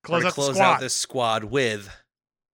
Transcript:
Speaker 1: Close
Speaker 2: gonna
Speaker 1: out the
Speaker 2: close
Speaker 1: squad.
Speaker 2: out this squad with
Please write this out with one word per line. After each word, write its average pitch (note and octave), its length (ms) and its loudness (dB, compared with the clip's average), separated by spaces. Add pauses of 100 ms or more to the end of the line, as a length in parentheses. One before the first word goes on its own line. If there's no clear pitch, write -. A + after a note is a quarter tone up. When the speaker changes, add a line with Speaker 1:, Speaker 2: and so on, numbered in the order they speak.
Speaker 1:
Close F3 200 0
Speaker 2:
gonna - 20 0
Speaker 1:
out F3+ 40 2
the E3+ 40 -2
Speaker 2:
close C#3 220 -2
Speaker 1:
squad. F#3+ 100 6
Speaker 2:
out D3+ 140 4
this B2+ 160 -4
squad A2+ 480 -2
with G#2+ 440 -2 (680)